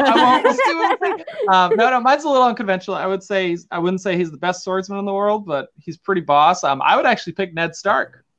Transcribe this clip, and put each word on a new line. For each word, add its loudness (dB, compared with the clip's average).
I 4
won't. 4
Let's 2
do 0
what -2
we -2
think. -8
Um, 4
no, 4
no, 2
mine's 2
a -4
little 4
unconventional. -4
I -4
would -2
say -2
he's, -6
I -6
wouldn't -2
say -2
he's -2
the -18
best -4
swordsman -6
in -6
the -4
world, -2
but -6
he's -16
pretty -2
boss. 4
Um, -2
I 4
would 0
actually -2
pick -6
Ned -4
Stark. -4